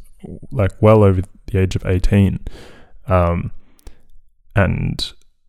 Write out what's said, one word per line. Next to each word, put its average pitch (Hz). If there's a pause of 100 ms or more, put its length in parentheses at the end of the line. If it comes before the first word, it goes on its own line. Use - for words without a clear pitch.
(520)
like, 104 (100)
well 107
over 92 (240)
the 95
age 95
of -
eighteen. 95 (640)
Um, 85 (1000)
and 87 (360)